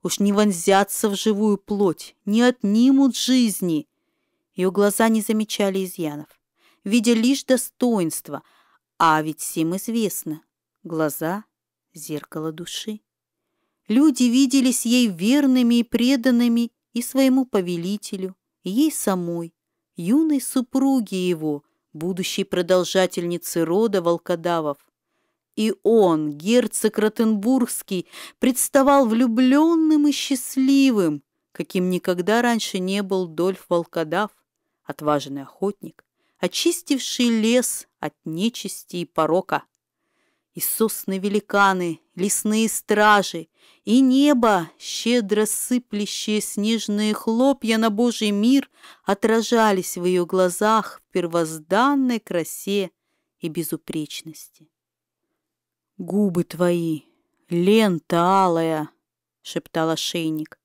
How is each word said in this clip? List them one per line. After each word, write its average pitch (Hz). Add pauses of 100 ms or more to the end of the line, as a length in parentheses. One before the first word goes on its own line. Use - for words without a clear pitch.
Уж -
не 202
вонзятся 196
в 202
живую 208
плоть, 202 (100)
не 220
отнимут 247
жизни. 196 (640)
Ее 180
глаза 202
не 220
замечали 202
изъянов, 151 (560)
видя 226
лишь 240
достоинства, 196 (560)
а 156
ведь 156
всем 165
известно, 190 (400)
глаза — 160 (480)
зеркало 156
души. 175 (880)
Люди 254
виделись 254
ей 240
верными 240
и 226
преданными 233 (220)
и 233
своему 262
повелителю, 185 (260)
и 220
ей 285
самой, 170 (400)
юной 277
супруге 247
его, 156 (300)
будущей 180
продолжательнице 175
рода 196
волкодавов. 170 (840)
И 220 (100)
он, 170
герцог 214
Ротенбургский, 220 (320)
представал 269
влюбленным 285
и 277
счастливым, 262 (300)
каким 180
никогда 185
раньше 233
не 190
был 185
Дольф 170
Волкодав, 170 (540)
отважный 143
охотник, - (320)
очистивший -
лес 226 (100)
от 151 (100)
нечисти 180
и 170
порока. 160 (880)
И 165
сосны-великаны, 196 (160)
лесные 214
стражи, 208 (340)
и 226
небо, 254
щедро 214
сыплющее 214
снежные 214
хлопья 226
на 226
Божий 214
мир, 240 (340)
отражались 220
в 175
ее 180
глазах 190
в -
первозданной 185
красе 185 (480)
и 165
безупречности. 156 (1300)
«Губы 180
твои, 170 (480)
лента 185
алая!» 165 (520)
шептал -
ошейник. 156